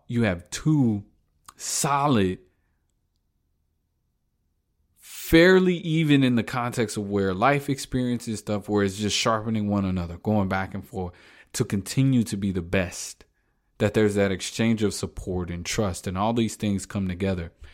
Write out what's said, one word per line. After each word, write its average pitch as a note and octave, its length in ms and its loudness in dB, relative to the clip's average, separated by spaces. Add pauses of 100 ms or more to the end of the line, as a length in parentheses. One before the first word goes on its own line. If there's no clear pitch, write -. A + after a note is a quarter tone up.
you A#2+ 160 0
have F2+ 260 -2
two B2 560 0 (500)
solid, C#3 840 0 (2500)
fairly F3+ 800 4
even D#3 440 2
in B2+ 140 2
the A2+ 80 0
context A#2+ 540 -4
of G2+ 120 -6
where G2 240 0
life C#3 360 0
experiences B2 720 -4
stuff, G#2 280 -6
where G#2 160 2
it's F#2+ 140 -2
just G#2 180 -2
sharpening A2 540 0
one G2+ 160 2
another, F2 320 -2
going G#2 320 0
back F#2+ 240 -4
and F#2+ 120 -10
forth F2+ 280 -8 (400)
to - 100 -2
continue B2 600 0
to G#2 120 -6
be G2+ 160 -2
the F2+ 100 -4
best, F#2 600 -6 (560)
that G#2 140 0
there's G#2+ 220 4
that G2 160 4
exchange A2 520 0
of G2 100 0
support F2+ 560 -6
and F2 160 -8
trust, G2+ 420 -4
and F#2 100 -4
all G#2+ 160 0
these A2+ 220 0
things G2+ 300 -2
come G2 220 -4
together. F2+ 440 -2 (220)